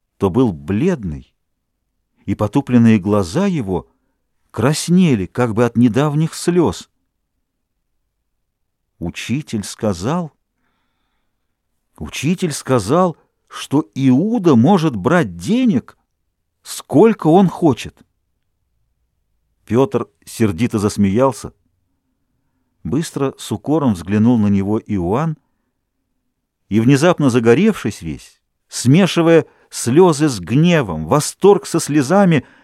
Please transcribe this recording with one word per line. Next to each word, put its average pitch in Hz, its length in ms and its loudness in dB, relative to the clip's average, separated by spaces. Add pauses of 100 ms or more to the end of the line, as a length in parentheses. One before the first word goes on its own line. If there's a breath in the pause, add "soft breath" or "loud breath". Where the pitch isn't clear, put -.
(180)
то 98 120 0
был 113 220 2
бледный, 95 840 -6 (920)
и 98 100 -4
потупленные 113 640 2
глаза 101 460 -2
его 107 420 -4 (640)
краснели 147 760 0
как 120 260 -2
бы 113 120 0
от 117 120 -2
недавних 143 580 0
слёз. 170 540 -2 (2000)
Учитель 113 640 -8
сказал, 113 680 -6 (1600)
учитель 147 560 -6
сказал, 135 640 -2 (320)
что - 460 -4
Иуда 160 600 2
может 151 400 4
брать 113 420 -2
денег, 214 640 -2 (640)
сколько - 640 0
он 180 220 4
хочет. - 560 -4 (1600)
Пётр 120 400 0 (160)
сердито 110 540 -2
засмеялся. 101 720 0 (1300)
Быстро 139 520 -6
с - 160 -12
укором 135 400 -2
взглянул 107 460 0
на 104 80 2
него 101 340 0
Иоанн 104 560 -4 (1300)
и, 104 100 0
внезапно 143 480 2
загоревшись 127 720 0
весь, - 400 -14 (280)
смешивая 165 760 2 (240 soft breath)
слёзы 151 600 2
с 110 100 -6
гневом, 113 640 0
восторг 151 600 2
со - 140 -4
слезами, 156 680 2 (180 soft breath)